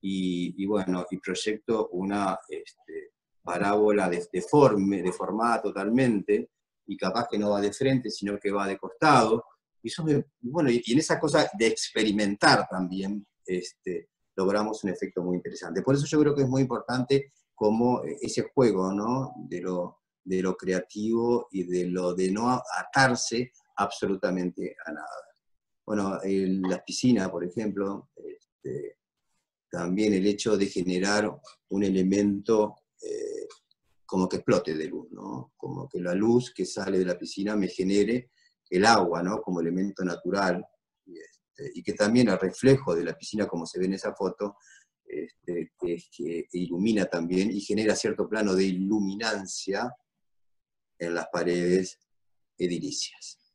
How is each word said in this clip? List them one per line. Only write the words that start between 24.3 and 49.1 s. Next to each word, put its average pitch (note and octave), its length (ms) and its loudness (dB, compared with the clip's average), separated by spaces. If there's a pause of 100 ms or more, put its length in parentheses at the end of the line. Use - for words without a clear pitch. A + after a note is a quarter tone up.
a D#2 80 -10
nada. D2+ 160 -12 (760)
Bueno, G2+ 380 -2
el, F#2+ 400 0
la F#2 220 -2
piscina, G#2+ 460 2
por F2 140 -6
ejemplo, G2+ 720 -6
este, - 800 -12 (720)
también F#2 420 0
el F#2+ 140 2
hecho G#2 320 2
de G2 80 2
generar F#2+ 680 0 (360)
un G2+ 120 0
elemento, G2+ 960 2 (240)
eh, - 480 -8 (560)
como F#2 240 0
que - 80 -4
explote F2 400 0
de D#2 100 -4
luz, D2+ 260 -10
¿no? - 440 -12
Como F2 320 -10
que - 100 -10
la F2 160 -2
luz A#2 400 4
que F#2 120 -4
sale F#2+ 320 -2
de F#2 80 2
la F2+ 120 -2
piscina G2 380 -4
me F#2+ 120 0
genere G2+ 640 0 (380)
el F2+ 160 4
agua, F#2 380 4
¿no? F#2+ 180 -2
Como F2+ 220 -4
elemento F#2 420 -2
natural, F2+ 580 0 (440)
y, F2 120 -18
este, - 560 -16
y E2 80 -12
que - 120 -4
también A2+ 340 6
el F#2 100 2
reflejo B2 560 4
de E2+ 100 -2
la E2 120 -6
piscina, - 320 -4
como E2+ 160 -6
se F2+ 140 -10
ve F#2 80 0
en G2 80 0
esa G2 200 -6
foto, G2+ 420 -4 (460)
este, - 800 -10
es - 340 -6
que - 380 -8
ilumina F2+ 540 0
también F#2 440 0
y G2+ 100 -2
genera G#2 360 0
cierto G2+ 320 -2
plano G#2 260 0
de F#2+ 100 4
iluminancia G2 1300 -2 (1080)